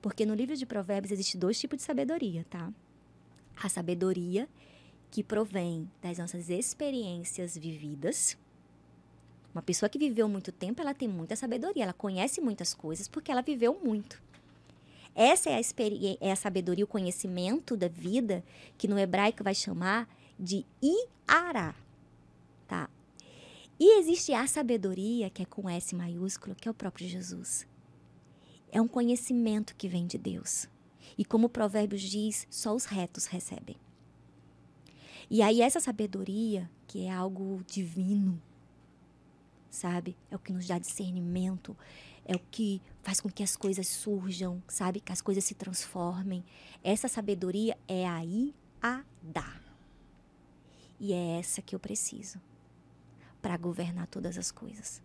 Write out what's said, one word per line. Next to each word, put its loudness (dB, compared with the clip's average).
Porque 0
no 2
livro 0
de -4
Provérbios -2
existe -2
dois 2
tipos -4
de -6
sabedoria, -2
tá? -8
A -2
sabedoria 0
que -2
provém -2
das -6
nossas -6
experiências -2
vividas. -2
Uma -6
pessoa 2
que -4
viveu 4
muito -2
tempo, -6
ela -2
tem -4
muita -4
sabedoria, -2
ela -2
conhece -2
muitas -2
coisas -6
porque -6
ela 2
viveu 2
muito. -2
Essa 8
é 2
a 2
experi-, 0
é 2
a 2
sabedoria, 0
o -14
conhecimento -2
da 2
vida, 0
que 0
no 4
hebraico 4
vai 2
chamar 0
de -2
Iará, 2
tá? -4
E 12
existe 2
a 4
sabedoria, 0
que -8
é -2
com -8
S -4
maiúsculo, -4
que -8
é -2
o -4
próprio -8
Jesus. -6
É 2
um 4
conhecimento 2
que -6
vem 0
de -4
Deus. -4
E 2
como 6
o 4
Provérbios 0
diz, -2
só 0
os 0
retos -2
recebem. -8
E 6
aí 8
essa 6
sabedoria, -2
que -6
é -4
algo -4
divino, 2
sabe? -4
É -10
o -6
que -10
nos -4
dá 0
discernimento, -2
é -2
o -2
que -2
faz -2
com -4
que -4
as 0
coisas -2
surjam, -2
sabe? -2
Que -10
as -4
coisas 0
se -2
transformem. -4
Essa 2
sabedoria 0
é 0
a -2
Iadá. -4
E 0
é 0
essa -4
que -10
eu -6
preciso -6
pra 0
governar -2
todas -6
as -4
coisas. -14